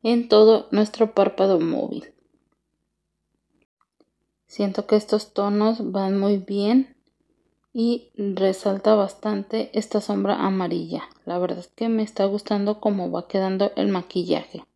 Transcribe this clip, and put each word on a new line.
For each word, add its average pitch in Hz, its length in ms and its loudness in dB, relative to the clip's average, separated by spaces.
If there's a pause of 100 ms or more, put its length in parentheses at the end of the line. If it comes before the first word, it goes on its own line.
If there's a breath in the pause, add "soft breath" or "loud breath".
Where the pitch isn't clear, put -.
en 233 260 0
todo 214 440 6
nuestro 214 420 0
párpado 196 460 2
móvil. - 540 -4 (2250)
Siento 202 400 -4
que 214 80 4
estos 208 380 0
tonos 208 580 0
van 196 260 -2
muy 202 200 2
bien 202 580 0 (800)
y 233 420 -2
resalta 196 800 0
bastante 208 800 -4
esta 214 240 -2
sombra 196 420 -2
amarilla. 180 600 -4 (220)
La 175 120 -6
verdad 180 220 -4
es - 80 -20
que 226 220 -6
me 220 120 0
está 214 240 -2
gustando 208 540 -2
cómo 190 320 -2
va 170 160 -8
quedando 190 480 -2
el 202 140 0
maquillaje. - 760 -4 (100)